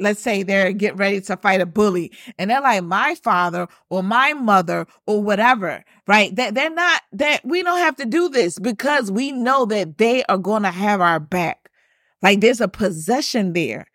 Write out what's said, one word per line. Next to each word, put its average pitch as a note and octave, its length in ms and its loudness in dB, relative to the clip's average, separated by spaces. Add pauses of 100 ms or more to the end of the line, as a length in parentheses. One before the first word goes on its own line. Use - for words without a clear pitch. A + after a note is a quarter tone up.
Let's G#3 200 0
say G3+ 200 -2
they're G3 300 0
getting G3+ 260 -4
ready G3 240 -2
to F#3+ 160 -6
fight F#3+ 240 2
a F3 60 0
bully, F3+ 440 0 (280)
and F#3+ 100 -4
they're C4 120 2
like, A3+ 220 2
"My G#3 300 0
father F3+ 540 -2 (240)
or F#3 100 -2
my A#3+ 320 2
mother F#3 540 0 (180)
or G#3 160 0
whatever," G#3 640 0 (240)
right? G3+ 280 2
That A3 200 -2
they're D4 160 -2
not, E4+ 400 0
that C#4+ 340 0
we E4+ 160 -2
don't F4 160 0
have D#4+ 200 0
to C#4 100 -8
do E4+ 200 0
this A#3+ 300 0
because A#3+ 540 -2
we C4 200 -2
know C4 340 0
that G3 340 -4
they A#3+ 260 2
are G3 140 0
gonna G3 320 0
have G3 280 0
our E3+ 200 2
back. E3 500 -6 (540)
Like, G3+ 180 6
there's A#3 200 4
a G#3 60 0
possession F#3+ 840 -2
there. D3 420 -2